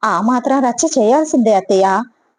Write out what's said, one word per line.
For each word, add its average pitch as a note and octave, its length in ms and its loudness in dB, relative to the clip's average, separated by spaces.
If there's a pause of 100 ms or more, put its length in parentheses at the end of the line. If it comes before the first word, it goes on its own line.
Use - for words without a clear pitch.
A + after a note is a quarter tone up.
ఆ F#3+ 180 -2
మాత్రం B3+ 420 0
రచ్చ B3+ 360 -2
చేయాల్సిందే A#3+ 540 2
అత్తయ్య" F#3+ 500 0 (360)